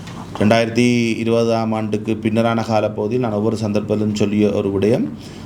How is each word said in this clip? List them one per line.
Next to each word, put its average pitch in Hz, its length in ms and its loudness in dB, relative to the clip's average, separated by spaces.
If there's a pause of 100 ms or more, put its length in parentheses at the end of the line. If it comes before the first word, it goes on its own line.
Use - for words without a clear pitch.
(380)
ரெண்டாயிரத்தி 117 800 2
இருபதாம் 113 540 0
ஆண்டுக்கு 110 420 -2
பின்னரான 113 520 0
காலப்பகுதியில் 107 560 0
நான் 117 100 -2
ஒவ்வொரு 107 260 0
சந்தர்ப்பத்திலும் 104 580 0
சொல்லிய 104 360 2
ஒரு 101 180 -2
விடயம், 104 380 2 (380)